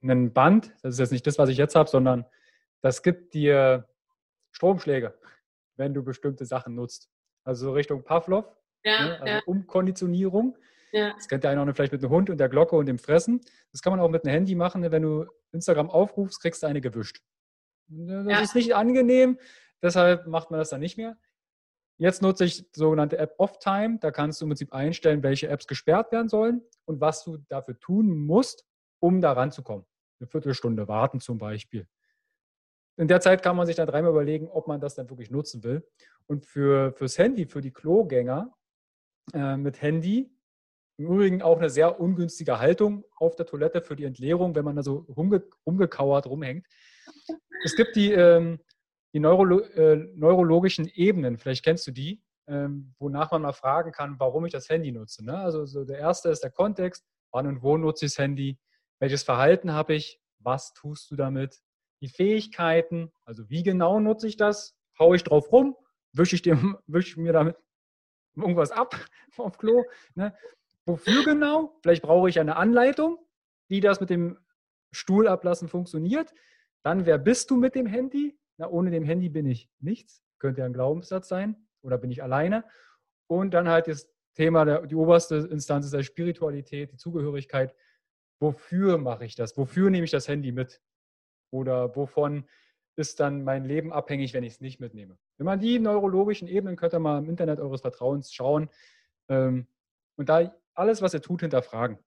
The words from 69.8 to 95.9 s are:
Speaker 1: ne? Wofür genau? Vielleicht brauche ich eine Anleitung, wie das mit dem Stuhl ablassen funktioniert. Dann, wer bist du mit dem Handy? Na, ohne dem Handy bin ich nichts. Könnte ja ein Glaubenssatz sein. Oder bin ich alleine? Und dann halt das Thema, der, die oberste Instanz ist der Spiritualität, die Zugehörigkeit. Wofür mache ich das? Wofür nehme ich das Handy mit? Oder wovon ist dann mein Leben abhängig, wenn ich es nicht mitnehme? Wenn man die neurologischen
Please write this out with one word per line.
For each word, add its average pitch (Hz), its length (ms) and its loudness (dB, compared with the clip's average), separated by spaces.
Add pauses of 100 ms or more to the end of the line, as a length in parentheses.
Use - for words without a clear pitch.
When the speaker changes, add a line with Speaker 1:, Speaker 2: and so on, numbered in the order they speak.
Speaker 1:
ne? 202 200 -6 (540)
Wofür 196 360 0
genau? 302 580 0
Vielleicht - 200 4
brauche 180 260 4
ich 170 100 0
eine 151 160 0
Anleitung, 254 640 2 (500)
wie 196 120 -2
das 196 180 4
mit 190 100 -6
dem 175 300 -2 (540)
Stuhl 208 340 2
ablassen 180 400 0
funktioniert. 175 640 -4 (520)
Dann, 175 220 0
wer 151 120 4
bist 214 320 0
du 269 60 2
mit 254 180 2
dem 254 120 -2
Handy? 269 520 -4 (180)
Na, 160 120 -10
ohne 175 240 -2
dem 165 100 -2
Handy 170 260 -2
bin 147 180 -4
ich 123 220 -4 (120)
nichts. - 420 -8 (160)
Könnte 135 220 -4
ja 131 40 -4
ein 123 80 -6
Glaubenssatz 165 540 -4
sein. 202 400 -6 (160)
Oder 127 160 -4
bin 127 140 -6
ich 120 100 -10
alleine? 156 400 -2 (640)
Und 185 240 -2
dann 175 160 2
halt 165 200 2
das 151 200 -10 (280)
Thema, 160 280 4
der, 151 220 0
die 147 80 -10
oberste 160 560 4
Instanz 143 360 -4
ist 139 60 -10
der 139 120 -4
Spiritualität, 147 880 -8
die 131 40 -20
Zugehörigkeit. 143 800 -6 (640)
Wofür 175 560 0
mache 123 280 -6
ich 110 100 -14
das? 117 240 -8
Wofür 175 320 0
nehme 175 140 2
ich 160 80 -6
das 139 160 -4
Handy 143 240 -6
mit? 127 280 -8 (720)
Oder 127 440 -4
wovon 143 520 -4 (480)
ist - 220 -8
dann 143 240 -2
mein 135 220 -4
Leben 156 280 -6
abhängig, 139 420 -6
wenn 127 100 -4
ich 113 80 -14
es - 80 -20
nicht 131 180 -16
mitnehme? 107 400 -18 (180)
Wenn 143 100 -6
man 196 120 -2
die 233 220 0
neurologischen 202 640 0